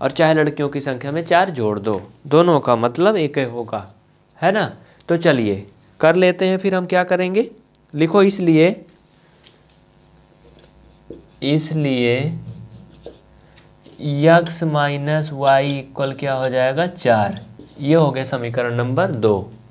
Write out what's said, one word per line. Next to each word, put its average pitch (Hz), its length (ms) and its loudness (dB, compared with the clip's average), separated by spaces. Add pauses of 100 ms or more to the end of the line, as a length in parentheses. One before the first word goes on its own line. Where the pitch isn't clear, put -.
और 135 100 0
चाहे 160 240 2
लड़कियों 147 340 0
की 143 120 -6
संख्या 135 320 -8
में 165 120 -4
चार 175 260 2
जोड़ 180 280 -2
दो, 107 220 -4 (260)
दोनों 156 340 4
का 123 160 2
मतलब 151 400 0
एक 151 220 -2
ही 135 60 -2
होगा, 117 420 -8 (520)
है 180 140 0
ना। 208 120 -2 (440)
तो 170 80 0
चलिए 117 500 0 (340)
कर 165 160 4
लेते 185 300 2
हैं, 185 120 0
फिर 190 160 -2
हम 180 120 -4
क्या 180 180 0
करेंगे, 185 460 -2 (440)
लिखो 165 280 2
इसलिए, 185 600 2 (2500)
इसलिए 139 720 0 (1800)
यक्स 165 640 2
माइनस 147 680 -2
वाई 135 380 2
इक्वल 139 420 -6
क्या 135 220 -4
हो 131 140 -2
जाएगा, 131 380 0
चार। 110 540 0 (400)
ये 147 140 2
हो 160 160 4
गया 131 140 -4
समीकरण 120 500 -4
नंबर 127 380 -2
दो। 107 380 0 (200)